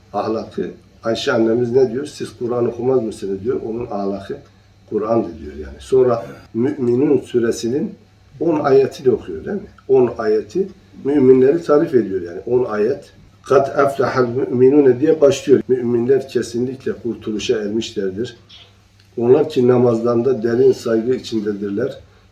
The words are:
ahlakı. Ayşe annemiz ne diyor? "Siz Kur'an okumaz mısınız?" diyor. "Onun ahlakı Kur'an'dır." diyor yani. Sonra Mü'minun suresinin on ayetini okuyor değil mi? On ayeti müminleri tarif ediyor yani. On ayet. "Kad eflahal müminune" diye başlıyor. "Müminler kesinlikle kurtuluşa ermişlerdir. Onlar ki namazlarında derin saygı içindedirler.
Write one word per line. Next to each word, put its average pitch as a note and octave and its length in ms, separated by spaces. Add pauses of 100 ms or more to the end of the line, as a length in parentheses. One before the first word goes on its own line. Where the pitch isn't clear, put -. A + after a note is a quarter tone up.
(140)
ahlakı. G#2 540 (360)
Ayşe A2+ 280
annemiz A#2 400
ne B2+ 200
diyor? C3+ 140
"Siz C3 240 (100)
Kur'an A#2+ 280
okumaz B2 360
mısınız?" G2 400
diyor. B2+ 220
"Onun A#2 200
ahlakı G2 520 (520)
Kur'an'dır." G#2 500
diyor C#2+ 140
yani. - 260
Sonra A#2+ 460 (280)
Mü'minun B2+ 640
suresinin A#2+ 720 (480)
on D#3 200
ayetini C3+ 540
okuyor F2 320
değil F#3 120
mi? - 100 (200)
On B2+ 300
ayeti A2 500 (360)
müminleri C3 580
tarif D3+ 320
ediyor F#2+ 280
yani. E2+ 240
On B2 200
ayet. G#2+ 460 (320)
"Kad - 240 (180)
eflahal C3 420
müminune" C3 720
diye D#3 220
başlıyor. C3 460
"Müminler B2 600
kesinlikle A#2+ 640
kurtuluşa G#2+ 640
ermişlerdir. G#2 800 (800)
Onlar B2 320
ki B2 180
namazlarında A#2+ 760
derin A#2+ 280
saygı A#2 420
içindedirler. G#2 840 (320)